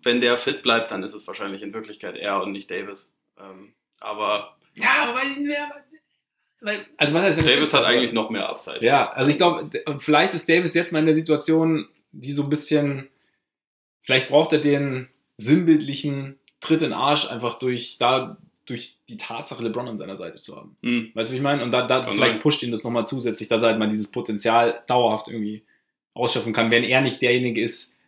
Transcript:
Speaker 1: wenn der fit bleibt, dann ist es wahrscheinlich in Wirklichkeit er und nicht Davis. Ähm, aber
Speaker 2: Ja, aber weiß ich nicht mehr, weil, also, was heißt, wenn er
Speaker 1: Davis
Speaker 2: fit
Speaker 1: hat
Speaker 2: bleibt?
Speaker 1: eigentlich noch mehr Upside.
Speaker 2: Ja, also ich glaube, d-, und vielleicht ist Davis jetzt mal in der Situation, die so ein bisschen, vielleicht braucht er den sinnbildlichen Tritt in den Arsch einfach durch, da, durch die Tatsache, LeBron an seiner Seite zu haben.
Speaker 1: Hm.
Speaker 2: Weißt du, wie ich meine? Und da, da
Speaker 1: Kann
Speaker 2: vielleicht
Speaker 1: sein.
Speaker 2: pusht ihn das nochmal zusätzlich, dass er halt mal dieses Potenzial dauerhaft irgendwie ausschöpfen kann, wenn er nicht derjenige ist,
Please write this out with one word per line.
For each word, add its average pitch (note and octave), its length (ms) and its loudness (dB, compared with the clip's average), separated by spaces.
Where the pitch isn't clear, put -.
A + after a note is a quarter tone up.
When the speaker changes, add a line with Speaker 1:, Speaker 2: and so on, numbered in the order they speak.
Speaker 1:
wenn B2 180 2
der A#2+ 160 4
fit - 260 -4
bleibt, A#2 280 2
dann F#2+ 120 -6
ist G#2 100 -10
es G#2 140 -16
wahrscheinlich G2 360 -10
in G2+ 100 -12
Wirklichkeit G#2 440 -12
er G2 260 -2
und G2+ 80 -8
nicht G2 200 -12
Davis. G2 440 -12
Ähm, G2 340 -20
aber G#2 580 -4
Speaker 2:
Ja, B3+ 280 0
aber A#3+ 160 -2
weiß C4+ 120 -4
ich C#4 60 -10
nicht C#4+ 100 -4
mehr, D4 240 -4
weil, G#3 240 -6
also, D3 160 2
was E3 100 2
heißt, F3 140 2
wenn E3 80 2
er B2+ 100 6
Speaker 1:
Davis D3 160 2
Speaker 2:
fit - 80 4
Speaker 1:
hat G2+ 60 2
Speaker 2:
bleibt? A#2+ 120 4
Speaker 1:
eigentlich A#2 160 0
noch A2 160 -2
mehr G2+ 200 -4
Upside. - 360 -12
Speaker 2:
Ja, C3 240 4
also C3+ 220 2
ich - 60 -2
glaube, D#3+ 320 2
d-, - 160 -8
und C#3 180 -8
vielleicht D#3 300 4
ist E3+ 160 -2
Davis E3+ 240 2
jetzt E3+ 180 0
mal D#3+ 80 0
in D#3 60 2
der D#3 100 4
Situation, D#3+ 720 2
die C#3 200 -12
so C#3+ 120 -2
ein C#3+ 60 -6
bisschen, C#3+ 600 0
vielleicht C3 280 0
braucht D#3 240 6
er D3+ 60 4
den C#3 500 0
sinnbildlichen C#3 1040 2
Tritt D#3+ 200 0
in C#3+ 80 0
den A2 80 -4
Arsch C#3+ 320 0
einfach A#2 300 -6
durch, B2 400 -6
da, B2+ 380 2
durch - 300 -12
die A2+ 100 -16
Tatsache, A#2 460 -10
LeBron A2+ 240 -4
an A2+ 100 -8
seiner F#2+ 180 -10
Seite F2 240 -12
zu - 160 -16
haben. - 260 -20
Speaker 1:
Hm. A#2+ 320 -2
Speaker 2:
Weißt A2 160 -4
du, C3 40 -6
wie B2+ 40 -4
ich C#3 60 -2
meine? C#3+ 200 0
Und B2 80 -4
da, B2 140 2
da B2+ 160 2
Speaker 1:
Kann G#2 120 -6
Speaker 2:
vielleicht A2+ 200 4
Speaker 1:
sein. A2 60 -4
Speaker 2:
pusht - 240 0
ihn A#2+ 80 -4
das A2 120 -4
nochmal A#2 220 -2
zusätzlich, A#2+ 440 -4
dass A2+ 140 4
er A2+ 60 6
halt A2 100 2
mal G#2+ 100 2
dieses G#2+ 220 -2
Potenzial A#2 760 2
dauerhaft A#2 400 2
irgendwie G#2+ 360 -8
ausschöpfen A#2 380 -2
kann, A2+ 180 2
wenn A#2 120 6
er B2+ 180 4
nicht C3 200 -2
derjenige B2 400 2
ist, - 460 -2